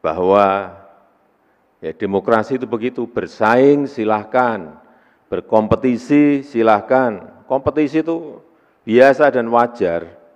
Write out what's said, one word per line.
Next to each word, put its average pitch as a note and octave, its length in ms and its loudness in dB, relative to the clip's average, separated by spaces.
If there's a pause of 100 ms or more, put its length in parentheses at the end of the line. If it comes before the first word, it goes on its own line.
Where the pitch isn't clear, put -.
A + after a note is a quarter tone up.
bahwa, F#2+ 640 0 (1080)
ya, E2 160 -12
demokrasi G#2+ 640 -2
itu B2 80 -8
begitu, A#2+ 400 -6
bersaing B2 800 0
silahkan, G#2+ 880 -4 (540)
berkompetisi B2 1120 0
silahkan. A2+ 880 0 (140)
Kompetisi C#3+ 560 -2
itu E3 400 -10 (400)
biasa C3+ 480 4
dan B2 240 -2
wajar. F2 640 -2 (180)